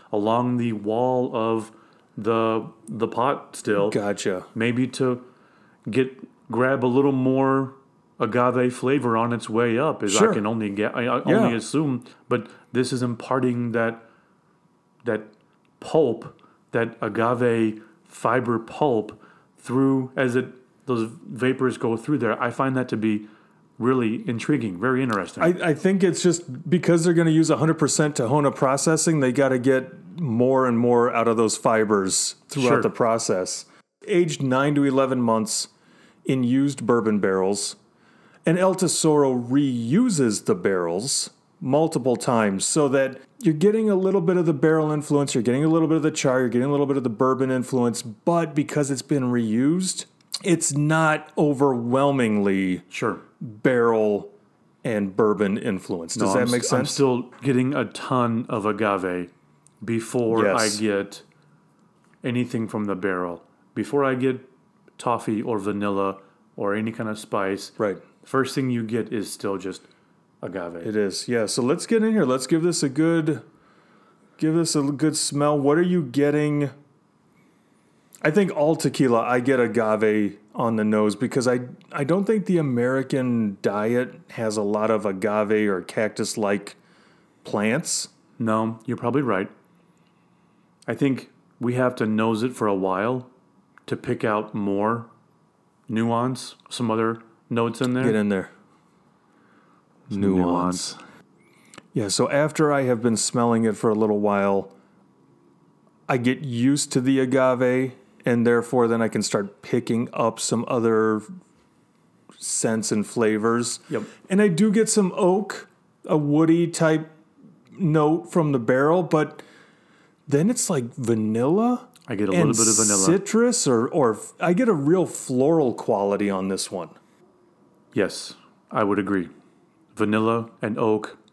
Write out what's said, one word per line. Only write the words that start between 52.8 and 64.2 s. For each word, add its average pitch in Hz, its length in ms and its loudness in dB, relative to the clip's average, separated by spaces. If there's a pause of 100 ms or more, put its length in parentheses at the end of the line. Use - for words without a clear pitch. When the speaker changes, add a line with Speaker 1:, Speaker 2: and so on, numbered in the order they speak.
Speaker 1:
Sure. 104 300 -4 (220)
Speaker 2:
barrel 113 880 0 (520)
and 101 320 -2
bourbon 104 420 2
influence. 90 580 -6
Does 98 140 0
Speaker 1:
No, 98 40 0
Speaker 2:
that 123 140 2
Speaker 1:
I'm 120 40 0
Speaker 2:
make 123 120 0
Speaker 1:
s-, - 100 -2
I'm 127 120 2
Speaker 2:
sense? - 60 -6
Speaker 1:
still 123 320 0 (180)
getting 127 340 0
a 123 100 -2
ton 120 640 -2
of 107 160 -4
agave 95 640 -2 (540)
before 113 600 0
Speaker 2:
Yes. 101 320 0
Speaker 1:
I 107 40 -4
get 101 420 -2 (1000)
anything 120 440 -4
from 107 180 -4
the 98 100 -2
barrel. 90 480 -4 (320)
Before 139 300 -2
I 131 100 0
get 131 240 -2 (580)